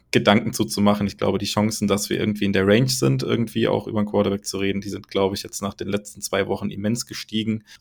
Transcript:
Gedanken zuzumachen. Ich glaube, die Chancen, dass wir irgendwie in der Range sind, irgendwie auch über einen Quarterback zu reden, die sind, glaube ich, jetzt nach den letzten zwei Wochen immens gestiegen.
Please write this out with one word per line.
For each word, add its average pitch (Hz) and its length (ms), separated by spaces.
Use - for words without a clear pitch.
Gedanken 104 420
zuzumachen. 104 540
Ich 98 100
glaube, 98 220
die 98 80
Chancen, 107 400
dass 101 240
wir - 80
irgendwie 104 260
in 98 80
der 95 140
Range 127 220
sind, 135 340
irgendwie 113 440
auch 104 200
über 104 100
einen 104 100
Quarterback 101 380
zu - 140
reden, 98 200
die 101 100
sind, 98 180
glaube 98 280
ich, - 60
jetzt - 220
nach 98 100
den - 140
letzten 101 340
zwei 98 240
Wochen 101 240
immens 104 380
gestiegen. 107 560